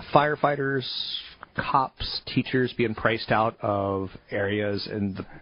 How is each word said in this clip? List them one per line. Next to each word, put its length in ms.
firefighters, 760
cops, 640
teachers 440
being 180
priced 340
out 320
of 480
areas 580
and 280
the 80